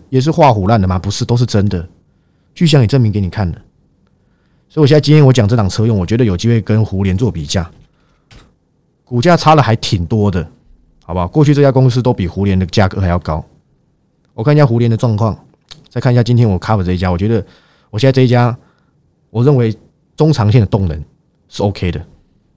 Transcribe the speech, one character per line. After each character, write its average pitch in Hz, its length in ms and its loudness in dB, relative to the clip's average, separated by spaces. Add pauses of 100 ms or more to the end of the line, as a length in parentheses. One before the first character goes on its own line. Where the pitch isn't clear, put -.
也 131 100 -2
是 139 100 0
画 151 220 4
虎 101 160 -2
烂 110 140 2
的 92 40 0
吗？ 92 140 -2
不 101 100 -6
是， - 140 -6
都 120 140 0
是 123 80 0
真 104 240 0
的。 87 180 -6 (640)
巨 170 140 0
翔 143 140 4
也 107 60 4
证 135 120 0
明 110 140 2
给 104 80 -2
你 90 80 -4
看 92 200 -4
了。 76 40 -6 (1120)
所 - 120 -6
以 156 40 4
我 131 40 6
现 147 60 4
在 147 60 4
今 143 160 2
天 151 100 6
我 147 60 6
讲 117 160 2
这 117 80 0
档 101 140 -2
车 110 160 -2
用， 113 120 0
我 90 80 -2
觉 110 120 -2
得 123 80 0
有 95 100 0
机 113 140 -2
会 117 100 2
跟 107 240 0
胡 98 220 -4
连 92 120 -2
做 110 140 -2
比 82 140 -10
价， 85 260 -6 (1300)
股 120 160 -4
价 170 160 4
差 156 180 4
的 147 60 4
还 113 160 0
挺 87 280 -4
多 104 240 0
的， 85 160 -4 (600)
好 82 80 -10
不 90 60 -4
好？ 87 100 -4
过 151 160 2
去 147 80 2
这 143 80 2
家 139 100 4
公 127 180 2
司 120 120 0
都 123 120 0
比 92 140 -4
胡 95 160 -6
连 95 160 0
的 92 60 -2
价 95 240 0
格 101 100 -6
还 92 80 -2
要 87 100 0
高。 82 280 -6 (880)
我 113 100 -10
看 147 100 2
一 151 40 4
下 147 80 6
胡 117 140 0
连 117 120 0
的 110 60 0
状 120 180 -2
况， 104 220 -2 (500)
再 - 140 -10
看 123 100 0
一 120 40 2
下 123 60 4
今 120 140 2
天 117 140 2
我 90 100 0
cover 104 240 -2
这 90 80 -2
一 92 60 0
家， 92 120 -2
我 87 80 -2
觉 101 120 -2
得 113 160 -2 (440)
我 104 80 -12
现 127 80 0
在 135 60 4
这 131 120 2
一 127 40 4
家， 120 300 0 (720)
我 117 160 -2
认 147 100 4
为 113 180 0 (440)
中 156 160 2
长 104 180 0
线 123 80 4
的 98 80 2
动 98 220 -2
能 76 120 -8 (460)
是 - 160 -8
OK 101 260 -4
的， 80 160 -8 (520)